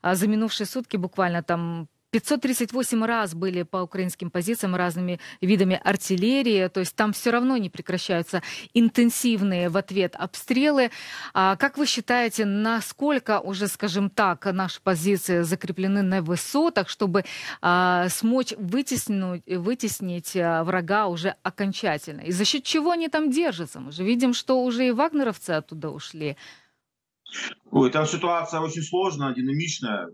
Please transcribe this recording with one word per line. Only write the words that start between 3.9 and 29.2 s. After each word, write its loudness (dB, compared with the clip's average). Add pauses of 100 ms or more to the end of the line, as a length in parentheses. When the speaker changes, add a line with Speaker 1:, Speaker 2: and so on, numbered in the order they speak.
Speaker 1:
позициям -2
разными -2 (220)
видами 4
артиллерии, 2
то -2
есть -4
там 2
все 0
равно 2
не -2
прекращаются -2 (320)
интенсивные 4
в -2
ответ 0
обстрелы. 2 (440)
А 4
как 2
вы 2
считаете, 0
насколько 0
уже, -4
скажем -2
так, 2
наши -4
позиции 2
закреплены -2
на 2
высотах, 0
чтобы, 0 (360)
а, 4
смочь 0
вытеснуть, -2
вытеснить, -4
а, 2
врага 0
уже -2
окончательно? -4
И -6
за 0
счет 0
чего 2
они 0
там 2
держатся? -2
Мы -14
же -6
видим, 4
что 2
уже 2
и 4
вагнеровцы 0
оттуда -4
ушли. -8 (1300)
Speaker 2:
Ой, 6
там 2
ситуация -2
очень -4
сложная, -2